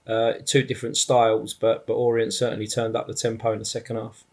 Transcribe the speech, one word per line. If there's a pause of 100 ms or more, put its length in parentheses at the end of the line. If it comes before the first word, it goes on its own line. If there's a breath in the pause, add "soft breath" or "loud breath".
Uh, (120)
two
different
styles,
but,
but
Orient
certainly
turned
up
the
tempo
in
the
second
half.